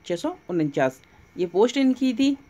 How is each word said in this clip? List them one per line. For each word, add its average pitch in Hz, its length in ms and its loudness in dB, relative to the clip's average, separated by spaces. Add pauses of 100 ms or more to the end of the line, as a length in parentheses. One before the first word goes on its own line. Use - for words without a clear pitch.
छः 180 100 -4
सौ 320 200 -6 (140)
उनचास। 151 520 -2 (340)
ये 175 120 -4
post 208 300 2
इनकी 262 360 2
थी 269 200 2 (160)